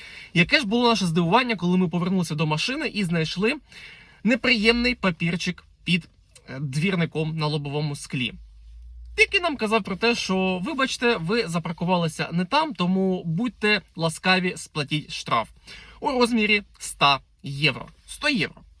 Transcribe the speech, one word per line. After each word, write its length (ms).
Яке 260
ж 80
було 220
наше 160
здивування, 500
коли 220
ми 100
повернулися 480
до 100
машини 420
і 160
знайшли 520
неприємний 720
папірчик 680
під, 260
е, 100
двірником 800
на 100
лобовому 480
склі, 380
який 220
нам 180
казав 260
про 120
те, 200
що, 500
вибачте, 520
ви 300
запаркувалися 840
не 140
там, 280
тому 500
будьте 580
ласкаві, 640
сплатіть 540
штраф 380
у 120
розмірі 520
ста 400
євро. 440
Сто 220
євро. 320